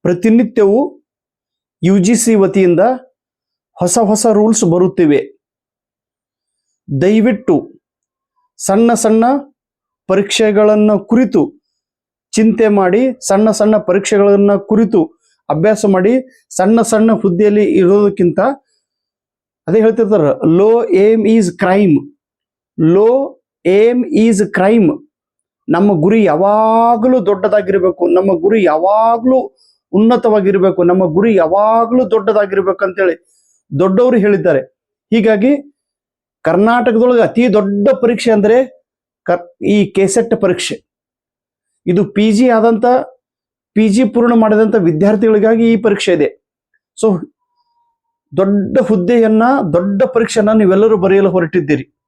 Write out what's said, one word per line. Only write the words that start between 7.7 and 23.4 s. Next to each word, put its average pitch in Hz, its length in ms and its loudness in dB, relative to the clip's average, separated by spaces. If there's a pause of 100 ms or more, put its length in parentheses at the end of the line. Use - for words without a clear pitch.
ಸಣ್ಣ 226 360 0
ಸಣ್ಣ 226 300 0 (840)
ಪರೀಕ್ಷೆಗಳನ್ನ 208 840 0
ಕುರಿತು 202 680 -2 (720)
ಚಿಂತೆ 220 360 0
ಮಾಡಿ, 208 600 0
ಸಣ್ಣ 214 240 2
ಸಣ್ಣ 214 260 0
ಪರೀಕ್ಷೆಗಳನ್ನ 202 800 2
ಕುರಿತು 220 500 0 (440)
ಅಭ್ಯಾಸ 202 360 -2
ಮಾಡಿ. 208 640 -2
ಸಣ್ಣ 220 320 0
ಸಣ್ಣ 220 300 0
ಹುದ್ದೆಯಲ್ಲಿ 208 540 0
ಇರೋದಕ್ಕಿಂತ, 190 760 0 (1300)
ಅದೇ 185 120 0
ಹೇಳ್ತಿರ್ತಾರ, 214 420 0 (160)
"Low 196 540 0
aim 214 320 2
is 220 200 2
crime, 185 520 0 (840)
low 214 480 2 (380)